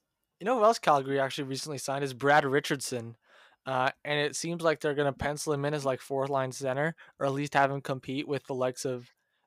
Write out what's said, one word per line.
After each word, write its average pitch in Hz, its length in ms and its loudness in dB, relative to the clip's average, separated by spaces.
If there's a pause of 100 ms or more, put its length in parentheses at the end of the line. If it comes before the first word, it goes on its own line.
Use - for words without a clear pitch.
(400)
You 175 40 -14
know 240 140 0
who 208 60 4
else 226 140 6
Calgary 139 420 4
actually 135 280 -2
recently 135 300 -6
signed 139 260 -4
is 135 100 -6
Brad 143 300 6
Richardson. 131 720 -2 (480)
Uh, 131 260 2 (140)
and 147 160 0
it 147 160 -2
seems 170 260 -6
like 160 180 2
they're 147 140 0
gonna 143 180 0
pencil 147 400 -4
him 143 120 -2
in 147 100 0
as, 139 100 -4
like, 131 160 0
fourth 135 300 -4
line 131 220 -2
center, 139 420 -2 (240)
or 139 80 -2
at 135 60 0
least 143 220 -4
have 139 160 6
him 139 100 -4
compete 135 480 -6
with 139 180 -4
the 143 80 -6
likes 127 300 -2
of 123 260 -6 (360)